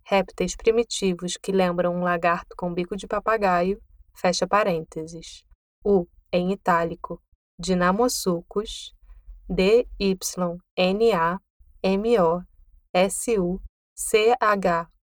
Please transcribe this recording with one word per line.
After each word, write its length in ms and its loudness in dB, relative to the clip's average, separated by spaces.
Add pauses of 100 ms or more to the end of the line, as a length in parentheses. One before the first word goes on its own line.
répteis 520 -2
primitivos 800 -2
que 160 -6
lembram 420 0
um 80 -4
lagarto 540 -2
com 180 -6
bico 220 -2
de 100 -12
papagaio, 720 0 (340)
fecha 320 -2
parênteses. 1000 -4 (400)
O, 220 2 (260)
em 200 0
itálico, 680 -4 (360)
Dynamossucus, 1400 -2 (540)
D 380 4 (120)
Y 600 -2 (180)
N 360 2
A 260 0 (440)
M 380 2
O 220 2 (520)
S 440 0
U 220 -2 (340)
C 460 2
H 480 0 (160)